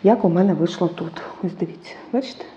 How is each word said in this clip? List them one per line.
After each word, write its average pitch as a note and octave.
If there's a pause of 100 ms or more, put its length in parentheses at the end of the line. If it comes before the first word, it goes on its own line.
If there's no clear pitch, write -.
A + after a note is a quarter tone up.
як A3+
у F3+
мене F3+
вийшло E3+
тут. E3 (220)
Ось F3
дивіться, - (220)
бачите? - (120)